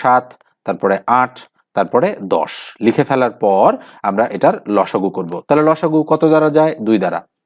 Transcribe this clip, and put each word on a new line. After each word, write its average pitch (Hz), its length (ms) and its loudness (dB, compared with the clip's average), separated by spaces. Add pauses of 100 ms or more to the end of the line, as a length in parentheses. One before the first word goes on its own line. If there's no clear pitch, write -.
সাত, 127 240 2 (400)
তারপরে 95 300 -2 (260)
আট, 127 120 -4 (420)
তারপরে 110 320 0 (280)
দশ 78 160 -2 (340)
লিখে 113 240 2
ফেলার 127 240 0 (100)
পর 101 260 4 (400)
আমরা 101 140 0 (120)
এটার 156 200 2 (200)
লসাগু 98 420 0
করব। 87 160 -6 (140)
তাহলে 147 220 2
লসাগু 156 300 0 (120)
কত 156 200 2
দ্বারা 156 260 4
যায়? 156 160 2 (140)
দুই 110 160 4
দ্বারা। 85 160 -4 (260)